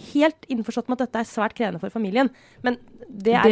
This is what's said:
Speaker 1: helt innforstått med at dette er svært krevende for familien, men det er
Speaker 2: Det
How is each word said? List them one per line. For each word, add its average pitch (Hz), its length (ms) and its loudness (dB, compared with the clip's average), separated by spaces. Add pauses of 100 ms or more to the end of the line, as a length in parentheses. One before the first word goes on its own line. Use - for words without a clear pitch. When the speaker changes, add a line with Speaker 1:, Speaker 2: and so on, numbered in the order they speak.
(140)
Speaker 1:
helt 302 360 2
innforstått 233 380 -4
med 247 140 -2
at 247 100 -2
dette 226 80 -4
er 226 80 -4
svært 220 280 -4
krevende 180 260 -4
for 196 80 -6
familien, 226 400 0 (340)
men 247 140 0 (320)
det 214 260 0
er 240 80 4
Speaker 2:
Det 220 80 8